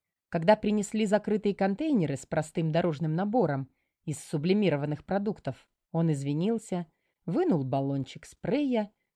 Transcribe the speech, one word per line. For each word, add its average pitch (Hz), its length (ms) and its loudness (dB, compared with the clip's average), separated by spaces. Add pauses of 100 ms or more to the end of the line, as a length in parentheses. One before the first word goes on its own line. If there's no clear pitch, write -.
(280)
Когда 170 260 4
принесли 214 500 0
закрытые 208 500 0
контейнеры 196 640 0
с - 80 -16
простым 160 460 -2
дорожным 160 460 0
набором 175 520 0 (360)
из 151 160 -8
сублимированных 151 840 0
продуктов, 202 640 -4 (220)
он 165 220 2
извинился, 165 760 -2 (400)
вынул 196 380 2
баллончик 139 600 -2
спрея 240 680 -2 (240)